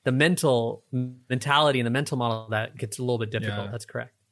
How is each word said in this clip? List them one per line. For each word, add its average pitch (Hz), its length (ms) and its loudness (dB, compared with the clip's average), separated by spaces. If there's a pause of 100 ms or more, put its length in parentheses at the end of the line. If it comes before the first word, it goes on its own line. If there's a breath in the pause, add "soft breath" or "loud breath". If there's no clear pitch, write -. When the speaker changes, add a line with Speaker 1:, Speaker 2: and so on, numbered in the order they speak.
Speaker 1:
the 135 80 0
mental, 127 800 2
mentality 127 880 2
and 120 80 2
the 117 40 0
mental 139 260 -2
model, 113 320 -2
that 110 280 -4
gets - 220 -8
a - 20 -8
little 123 160 0
bit 110 140 -4
difficult. 104 340 -4
Speaker 2:
Yeah. 101 60 -10
Speaker 1:
That's 117 140 -12
correct. 120 260 -10 (200)